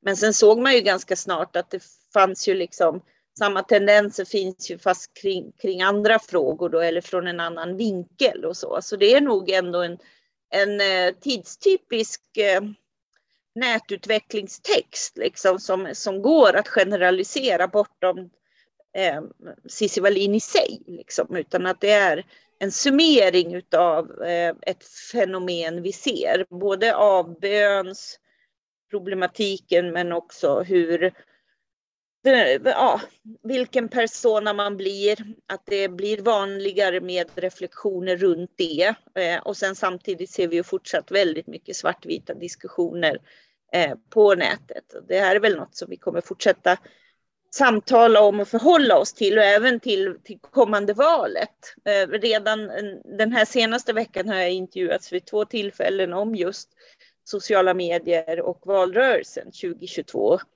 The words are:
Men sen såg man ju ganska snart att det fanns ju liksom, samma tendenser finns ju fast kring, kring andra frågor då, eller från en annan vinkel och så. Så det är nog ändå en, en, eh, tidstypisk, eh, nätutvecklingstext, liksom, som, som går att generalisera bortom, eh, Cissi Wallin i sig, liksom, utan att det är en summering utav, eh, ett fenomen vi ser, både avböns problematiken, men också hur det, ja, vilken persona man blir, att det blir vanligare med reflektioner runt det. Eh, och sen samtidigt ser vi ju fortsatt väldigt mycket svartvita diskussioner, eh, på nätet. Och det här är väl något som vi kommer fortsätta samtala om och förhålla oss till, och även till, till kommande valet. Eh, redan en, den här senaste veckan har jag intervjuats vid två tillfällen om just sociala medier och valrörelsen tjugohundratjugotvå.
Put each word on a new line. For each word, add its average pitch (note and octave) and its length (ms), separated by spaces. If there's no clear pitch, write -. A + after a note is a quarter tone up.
Men G3 160
sen G#3 160
såg A3 260
man C4 160
ju A#3 60
ganska F#3+ 340
snart F3 400
att F3 140
det F#3 140
fanns F#3+ 340
ju G3 60
liksom, F3 480
samma G3+ 260
tendenser G#3 640
finns F#3 460
ju F3 60
fast - 440
kring, F#3+ 300
kring F#3 200
andra G#3 380
frågor E3+ 500
då, E3 100
eller E3+ 220
från F3+ 260
en F3 120
annan E3+ 380
vinkel G#3 680
och E3 120
så. - 240
Så - 140
det G3+ 180
är C#4+ 80
nog G3+ 280
ändå F3+ 320
en, F3 160
en, G3+ 320
eh, F#3 400
tidstypisk, - 1160
eh, G3 240
nätutvecklingstext, A3 1600
liksom, F#3 420
som, F#3+ 340
som G3 280
går C4 340
att G#3 120
generalisera F#3+ 1000
bortom, F#3 640
eh, D#3+ 240
Cissi G#3 320
Wallin G3+ 340
i A3 40
sig, - 480
liksom, - 480
utan F3+ 300
att F#3 160
det G3+ 100
är F#3+ 340
en G3 120
summering A3+ 840
utav, E3+ 680
eh, E3+ 380
ett - 220
fenomen F3+ 680
vi F#3+ 120
ser, F#3 560
både G3 460
avböns G3 1200
problematiken, F#3 1000
men F3 200
också E3+ 500
hur F3 520
det, G3+ 400
ja, A#3 380
vilken B3 460
persona A3 640
man G3+ 240
blir, G3+ 560
att F#3+ 180
det G3 240
blir G3+ 320
vanligare G3 800
med F3+ 340
reflektioner F3+ 840
runt F3 380
det. F3 380
Eh, F3 280
och G3+ 140
sen F#3+ 180
samtidigt F#3 540
ser F3+ 180
vi E3+ 80
ju E3+ 80
fortsatt - 480
väldigt F3 360
mycket - 280
svartvita E3 580
diskussioner, E3+ 840
eh, D#3+ 200
på G#3 260
nätet. - 580
Och - 140
det F#3 120
här G3 160
är G#3+ 40
väl G#3 180
något E3+ 180
som F3+ 140
vi F#3 80
kommer F3 240
fortsätta F#3 560
samtala A#3 680
om G#3 180
och G3+ 80
förhålla B3 500
oss G3 160
till, G#3 240
och G#3+ 60
även A3 360
till, G3 440
till - 160
kommande G#3 540
valet. A3 800
Eh, G3 220
redan G#3+ 600
en, G3 480
den A3 140
här A3+ 140
senaste A#3 480
veckan G#3 360
har G3+ 60
jag F3+ 160
intervjuats F#3 640
vid F3+ 120
två G#3 200
tillfällen G3 680
om G#3+ 220
just F#3 340
sociala F#3+ 500
medier E3+ 680
och F3+ 240
valrörelsen G3 840
tjugohundratjugotvå. E3+ 880